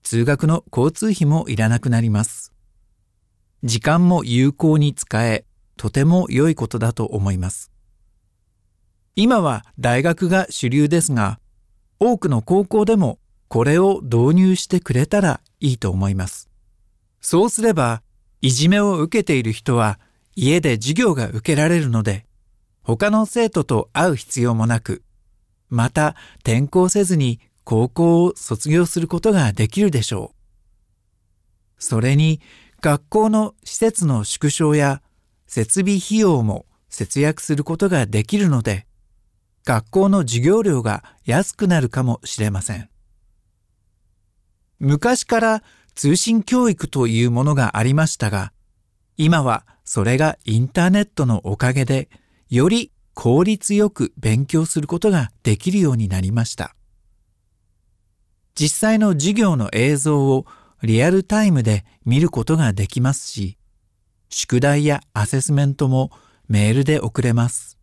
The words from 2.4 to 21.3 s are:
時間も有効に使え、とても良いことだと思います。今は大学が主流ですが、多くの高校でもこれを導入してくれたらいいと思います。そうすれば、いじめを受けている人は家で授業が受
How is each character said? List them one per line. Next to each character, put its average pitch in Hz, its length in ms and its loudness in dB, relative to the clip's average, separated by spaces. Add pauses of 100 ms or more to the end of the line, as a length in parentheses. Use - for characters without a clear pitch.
時 113 180 -4
間 170 280 2
も 175 160 2
有 123 280 2
効 156 240 2
に 147 180 2
使 - 300 -4
え、 110 220 -2 (320)
と 110 100 -6
て 139 160 0
も 175 240 4
良 143 220 2
い 151 40 0
こ 113 140 -6
と 117 100 -6
だ 113 140 0
と 113 140 -4
思 98 260 -2
い 92 60 -2
ま 90 100 -4
す。 - 220 -12 (1500)
今 226 240 2
は 135 240 -2 (140)
大 123 240 0
学 170 260 0
が 190 220 0
主 - 180 -4
流 147 200 2
で 165 120 2
す 160 120 -2
が、 110 280 -2 (580)
多 233 200 2
く 175 100 -2
の 117 140 0
高 190 240 2
校 214 180 2
で 220 120 2
も 170 240 0 (280)
こ 117 160 0
れ 151 140 2
を 196 240 2
導 123 320 2
入 185 220 4
し - 100 -8
て 180 140 0
く - 120 -8
れ 123 140 2
た 202 160 0
ら 170 180 0 (200)
い 135 140 0
い 117 40 -10
と 95 120 -4
思 95 200 -2
い 98 40 -2
ま 92 120 -4
す。 - 240 -14 (720)
そ 180 240 2
う - 20 -2
す - 140 -4
れ 226 100 2
ば、 123 300 -2 (400)
い 131 100 2
じ 147 180 2
め 208 100 4
を 202 180 0
受 165 200 -2
け 208 40 0
て 147 140 0
い 127 60 0
る 110 100 -4
人 123 240 -2
は 107 240 0 (340)
家 160 280 0
で 131 140 0
授 131 220 -4
業 226 160 2
が 117 140 -4
受 110 120 -6